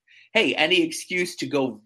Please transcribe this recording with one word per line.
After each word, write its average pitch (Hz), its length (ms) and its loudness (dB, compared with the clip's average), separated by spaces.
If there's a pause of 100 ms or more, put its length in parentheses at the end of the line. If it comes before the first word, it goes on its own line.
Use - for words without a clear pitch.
(340)
hey, 180 220 2
any 175 280 2
excuse 175 540 -4
to 139 100 -6
go 127 380 -2